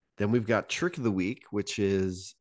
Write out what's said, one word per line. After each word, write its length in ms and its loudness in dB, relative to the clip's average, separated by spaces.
Then 140 0
we've 140 2
got 220 2
Trick 300 -2
of 40 -6
the 80 2
Week, 400 -2
which 280 -4
is 640 0